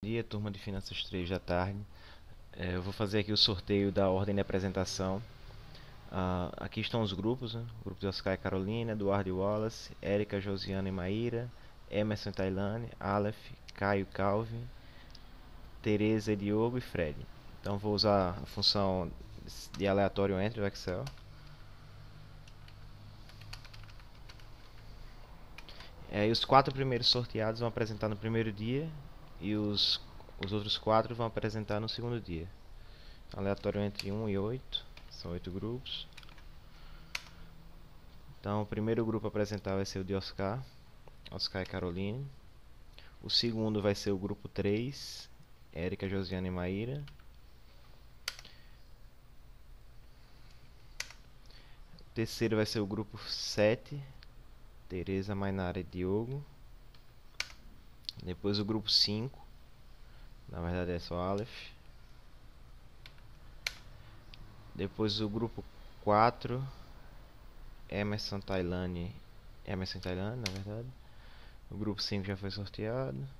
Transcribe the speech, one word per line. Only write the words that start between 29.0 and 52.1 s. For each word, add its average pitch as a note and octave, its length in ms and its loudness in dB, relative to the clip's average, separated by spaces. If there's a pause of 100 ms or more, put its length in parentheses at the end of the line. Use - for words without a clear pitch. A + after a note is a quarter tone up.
e G2+ 140 2
os, G#2 460 4 (440)
os F#2+ 80 0
outros G#2 240 2
quatro A2 380 6
vão A#2 100 0
apresentar G#2+ 540 0
no A2 100 0
segundo A#2+ 320 -2
dia. F2 280 -4 (880)
Aleatório G2 440 2
entre G2+ 300 0
um A2 180 0
e G2 80 4
oito, A2 480 0 (260)
são - 200 -8
oito F2 180 -4
grupos. G#2+ 600 -4 (2250)
Então G#2 220 2
o G2+ 40 0
primeiro A2 400 2
grupo G#2+ 200 2
a - 20 2
apresentar G2+ 480 0
vai G2 80 2
ser G2 160 -4
o F#2+ 40 0
de F#2 80 0
Oscar, G2 480 0 (720)
Oscar G2 320 -2
e F2+ 40 -2
Caroline. G2 600 -2 (960)
O G#2 80 -4
segundo A2 500 6
vai G2+ 140 8
ser - 160 0
o G2 80 4
grupo G2 300 -2
três, G#2+ 840 0 (420)
Érica, F#2+ 360 0
Josiane F#2 400 0
e - 20 0
Maíra. G2+ 540 0 (4000)
O - 140 -18